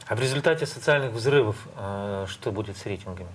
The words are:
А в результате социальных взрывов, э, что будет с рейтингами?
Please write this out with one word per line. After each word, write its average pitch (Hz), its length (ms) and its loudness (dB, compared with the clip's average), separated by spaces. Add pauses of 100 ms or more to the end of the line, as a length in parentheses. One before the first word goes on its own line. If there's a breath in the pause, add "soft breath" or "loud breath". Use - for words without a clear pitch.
А - 80 -2
в 107 40 -2
результате 143 460 2
социальных 135 480 2
взрывов, 117 420 4 (220)
э, 98 500 -4
что 95 240 -6
будет 98 260 -4
с - 100 -12
рейтингами? 92 480 -8